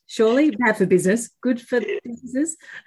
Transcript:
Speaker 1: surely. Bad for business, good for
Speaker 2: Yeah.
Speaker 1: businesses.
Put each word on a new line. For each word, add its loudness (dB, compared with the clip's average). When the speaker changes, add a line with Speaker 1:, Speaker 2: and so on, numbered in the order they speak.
Speaker 1:
surely. 2
Bad 0
for 2
business, 2
good -2
for -2
Speaker 2:
Yeah. -4
Speaker 1:
businesses. -6